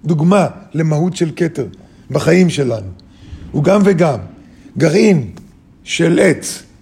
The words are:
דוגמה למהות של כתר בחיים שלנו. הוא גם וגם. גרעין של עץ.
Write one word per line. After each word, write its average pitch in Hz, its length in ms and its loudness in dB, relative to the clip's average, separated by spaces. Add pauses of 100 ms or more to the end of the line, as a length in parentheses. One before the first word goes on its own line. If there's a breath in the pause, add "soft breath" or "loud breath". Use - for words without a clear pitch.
דוגמה 165 420 2 (260)
למהות 160 420 -2
של 165 200 -2
כתר 156 300 -4 (460 loud breath)
בחיים 165 380 2
שלנו. 113 400 -4 (640 loud breath)
הוא 147 120 -2
גם 196 220 4
וגם. 160 340 2 (580 loud breath)
גרעין 170 540 2 (520)
של - 400 0
עץ. - 400 -2 (180)